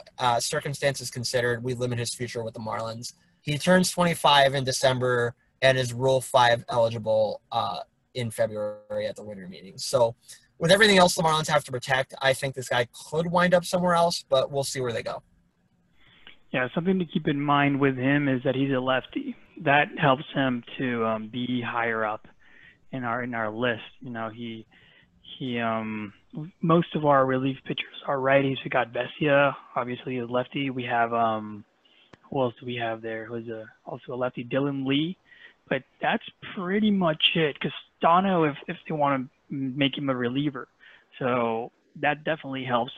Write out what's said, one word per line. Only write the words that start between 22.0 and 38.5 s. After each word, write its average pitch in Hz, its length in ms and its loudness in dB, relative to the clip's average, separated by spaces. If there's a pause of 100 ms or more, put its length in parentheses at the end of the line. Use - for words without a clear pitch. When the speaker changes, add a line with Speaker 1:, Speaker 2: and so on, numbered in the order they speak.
Speaker 2:
up 107 220 -6 (640)
in 131 120 -6
our, 120 200 -4
in 123 100 -8
our 110 180 -2
list. 113 300 -2 (180)
You 123 120 -14
know, 113 180 -8
he, 113 360 -12 (720)
he, 123 220 -6
um, 110 540 -4 (480)
most 165 340 2
of 156 100 -4
our 139 200 6
relief 131 400 0
pitchers - 200 -6 (200)
are 143 140 -2
righties. 135 440 4
We 139 60 -6
got 123 240 0
Vesia, 139 640 2 (200)
obviously 123 440 -6
a 120 60 -4
lefty. 127 440 -2
We 127 140 -6
have, 120 300 0
um, 110 520 -2 (640)
who 139 120 -2
else 120 180 0
do 127 80 -14
we 123 80 -6
have 113 260 -4
there? 113 240 -8
Who's 117 240 -8
a, 110 160 -10 (200)
also - 280 -12
a - 20 -8
lefty? 123 300 -4
Dylan 135 400 -2
Lee. 151 320 0 (500)
But 135 160 -2 (180)
that's 175 220 -2 (320)
pretty 208 360 0
much 175 320 2 (120)
it. 156 240 0
Castano, 175 840 2
if, 147 120 2 (120)